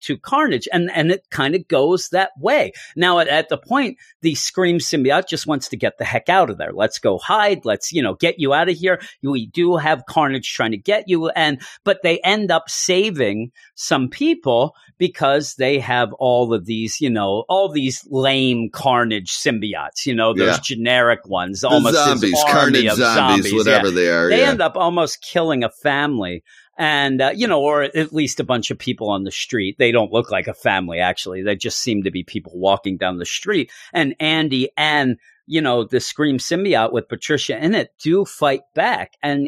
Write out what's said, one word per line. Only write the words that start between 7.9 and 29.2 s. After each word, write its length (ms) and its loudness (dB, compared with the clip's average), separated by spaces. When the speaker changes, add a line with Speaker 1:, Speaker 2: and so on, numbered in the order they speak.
Speaker 1:
you 100 0
know, 120 -2
get 260 -2
you 140 2
out 160 2
of 60 -2
here. 220 0
We 240 -4
do 300 0
have 320 -2
Carnage 460 -2
trying 160 -2
to 80 -4
get 280 -2
you." 220 0
And, 320 0
but 180 2
they 180 2
end 300 0
up 200 0
saving 840 -2
some 340 -2
people 640 0
because 600 0
they 240 0
have 340 -2
all 400 2
of 100 -2
these, 340 -6
you 120 0
know, 400 0
all 180 2
these 420 -4
lame 640 0
Carnage 600 0
symbiotes, 720 -4
you 80 -2
know, 180 2
those 240 2
Speaker 2:
Yeah. 60 0
Speaker 1:
generic 640 0
ones, 340 -4
Speaker 2:
The 80 0
Speaker 1:
almost 280 4
Speaker 2:
zombies, 340 2
Speaker 1:
his 120 2
army 120 2
Speaker 2:
Carnage 320 4
Speaker 1:
of 120 2
Speaker 2:
zombies, 480 4
Speaker 1:
zombies. 80 0
Speaker 2:
whatever 340 4
Speaker 1:
Yeah. 60 0
Speaker 2:
they 140 4
are, 200 4
Speaker 1:
They 120 4
Speaker 2:
yeah. 100 4
Speaker 1:
end 120 0
up 140 0
almost 460 0
killing 420 0
a 60 0
family. 760 -2
And, 420 0
uh, 140 2
you 120 -2
know, 140 2
or 220 2
at 300 -2
least 280 -2
a 40 -2
bunch 280 -2
of 60 -10
people 320 -6
on 140 -2